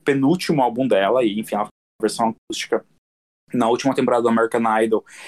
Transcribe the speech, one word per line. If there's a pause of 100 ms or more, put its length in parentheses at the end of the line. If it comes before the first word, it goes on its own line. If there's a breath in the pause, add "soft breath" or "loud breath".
penúltimo
álbum
dela,
e,
enfim,
a (320)
versão (140)
acústica (680)
na
última
temporada
do
American (200)
Idol, (240 loud breath)